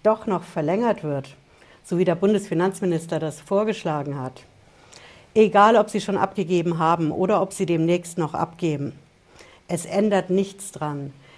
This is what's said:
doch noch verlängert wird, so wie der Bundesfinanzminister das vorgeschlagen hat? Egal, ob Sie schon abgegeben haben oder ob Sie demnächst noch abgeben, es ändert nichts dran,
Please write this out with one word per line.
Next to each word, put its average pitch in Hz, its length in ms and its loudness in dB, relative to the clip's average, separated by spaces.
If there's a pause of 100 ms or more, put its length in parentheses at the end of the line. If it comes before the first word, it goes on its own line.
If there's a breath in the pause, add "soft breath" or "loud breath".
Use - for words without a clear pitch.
doch 220 200 2
noch 180 180 -2
verlängert 190 600 -2
wird, 143 320 -6 (480 loud breath)
so 175 140 -4
wie 180 80 2
der 175 100 2
Bundesfinanzminister 180 1040 0
das 156 220 -6
vorgeschlagen 175 760 -2
hat? 131 260 -10 (920 loud breath)
Egal, 220 420 6
ob 214 140 4
Sie 208 100 -2
schon 196 160 -4
abgegeben 175 640 -2
haben 165 320 2
oder 180 300 2
ob 190 100 -4
Sie 196 140 -4
demnächst 170 520 0
noch 156 160 -2
abgeben, 156 600 -4 (760 loud breath)
es 170 180 -6
ändert 196 440 0
nichts 190 420 -2
dran, 143 400 -8 (260 loud breath)